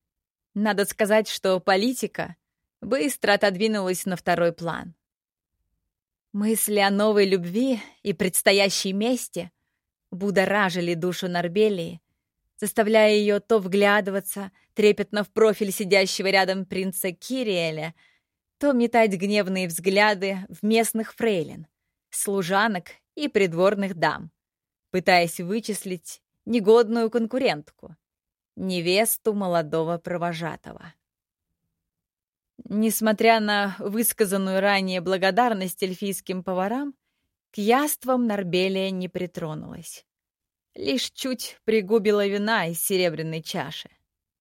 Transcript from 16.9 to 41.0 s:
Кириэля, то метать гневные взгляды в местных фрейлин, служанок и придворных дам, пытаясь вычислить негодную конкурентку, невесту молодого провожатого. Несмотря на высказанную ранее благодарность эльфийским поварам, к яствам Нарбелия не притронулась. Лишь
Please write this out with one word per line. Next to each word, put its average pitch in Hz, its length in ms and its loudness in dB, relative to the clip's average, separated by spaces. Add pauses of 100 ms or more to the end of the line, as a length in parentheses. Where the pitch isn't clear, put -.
Кириэля, 170 840 -4 (680)
то 285 120 2
метать 233 400 4
гневные 190 560 -2
взгляды 190 680 0 (100)
в - 160 -12
местных 220 520 0
фрейлин, 160 520 -2 (440)
служанок 196 800 -2 (240)
и 294 120 -4
придворных 196 680 2
дам, 156 360 -2 (580)
пытаясь 175 520 2
вычислить 190 800 -8 (240)
негодную 226 640 4
конкурентку, 220 880 -4 (580)
невесту 185 800 0
молодого 170 640 -2
провожатого. 165 960 -8 (1700)
Несмотря 220 760 2
на 202 400 0
высказанную 196 840 0
ранее 190 400 2
благодарность 190 840 0
эльфийским 185 600 -6
поварам, 214 500 -4 (580)
к - 60 -20
яствам 247 720 0
Нарбелия 190 640 -2
не 185 180 -6
притронулась. 170 960 -10 (680)
Лишь - 380 -4